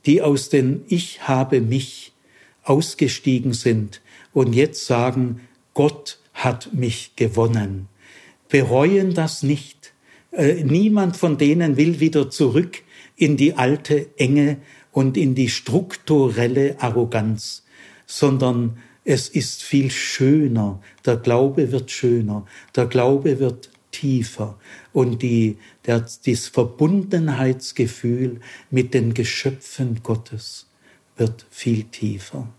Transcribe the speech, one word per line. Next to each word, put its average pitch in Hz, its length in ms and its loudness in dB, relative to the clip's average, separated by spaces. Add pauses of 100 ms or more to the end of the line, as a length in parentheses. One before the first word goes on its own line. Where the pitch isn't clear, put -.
die 147 160 6
aus 143 260 0
den 135 400 0
Ich - 400 -4
habe 131 320 2
mich - 520 -4 (500)
ausgestiegen 135 880 0
sind 110 480 -2 (320)
und 127 220 2
jetzt 143 320 0
sagen, 123 540 0 (340)
„Gott - 440 -2 (140)
hat - 400 -4
mich 123 440 -4
gewonnen“, 110 720 0 (600)
bereuen 160 680 4
das 160 280 -2
nicht. - 500 -4 (400)
Äh, 165 320 2
niemand 185 520 2
von 156 220 0
denen 151 380 2
will 156 240 2
wieder 156 300 2
zurück 143 520 0 (340)
in 147 200 2
die 139 180 2
alte 143 640 0
Enge 143 420 2 (340)
und 135 240 2
in 135 180 2
die 123 140 0
strukturelle 135 1300 0
Arroganz, 113 840 -2 (420)
sondern 123 720 0 (260)
es 131 240 0
ist - 340 -4
viel 139 280 0
schöner. 123 880 0 (240)
Der 120 120 2
Glaube 131 560 2
wird 127 180 -4
schöner. 107 560 0 (280)
Der 120 120 2
Glaube 131 520 2
wird 123 320 -4 (220)
tiefer. 113 680 -4 (340)
Und 123 300 0
die, 113 340 0 (300)
der, 117 140 2
das - 480 -4
Verbundenheitsgefühl 131 1900 -2 (300)
mit 127 240 0
den 117 200 2
Geschöpfen 123 880 -6
Gottes - 640 -8 (500)
wird 113 340 -4
viel 110 340 -4
tiefer. 110 640 -10 (100)